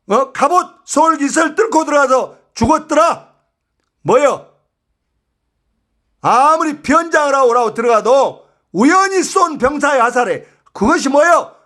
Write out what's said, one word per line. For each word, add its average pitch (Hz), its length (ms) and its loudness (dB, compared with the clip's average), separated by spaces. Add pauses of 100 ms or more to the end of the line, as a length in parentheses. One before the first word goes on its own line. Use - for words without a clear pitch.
어? 254 240 -2
갑옷 339 520 -2
솔깃을 311 680 -2
뚫고 370 300 -2
들어가서 269 520 -2 (180)
죽었더라. 302 800 -2 (720)
뭐요? 226 460 0 (1700)
아무리 294 600 0
변장을 311 520 0
하고 269 160 2
오라고 233 240 0
들어가도 233 760 0 (240)
우연히 370 500 2
쏜 320 360 -2
병사의 277 420 -2
화살에 226 460 -2 (260)
그것이 277 360 -2
뭐요? 302 460 2 (120)